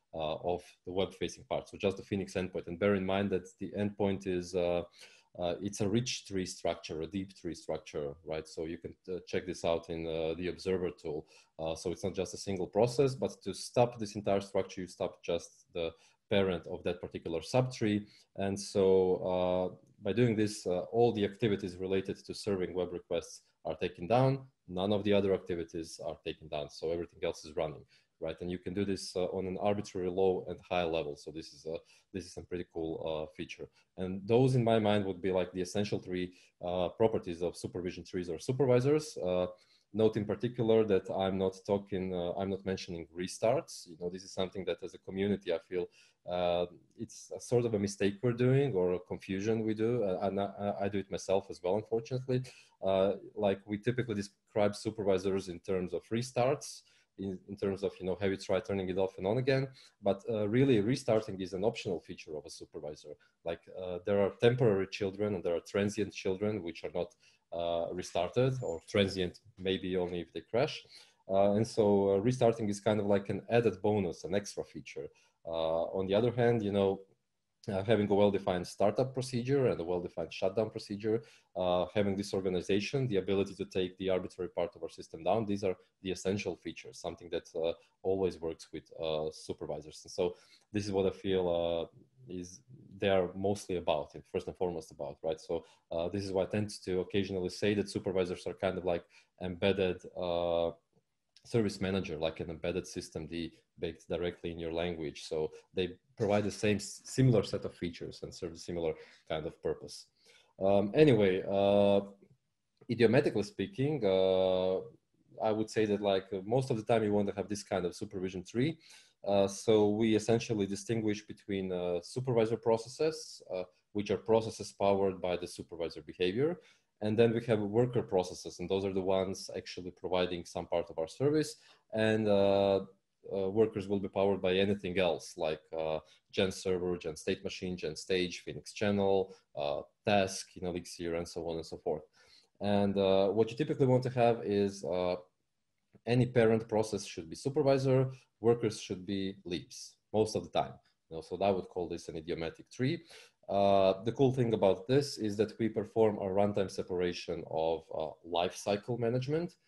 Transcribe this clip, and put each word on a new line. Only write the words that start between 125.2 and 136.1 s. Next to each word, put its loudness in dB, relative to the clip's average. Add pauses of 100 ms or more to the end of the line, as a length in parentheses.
by 0
the -8
supervisor -10
behavior. -2 (440)
And 2
then 6
we -2
have 2
worker 2
processes, -2
and -6
those 2
are -2
the 0
ones 0
actually -10
providing -2
some -8
part 0
of -8
our -2
service. 0 (360)
And, 2
uh, 4 (480)
uh, 0
workers 2
will 0
be -4
powered 2
by 2
anything 2
else, 0
like, -2 (160)
uh, -2 (320)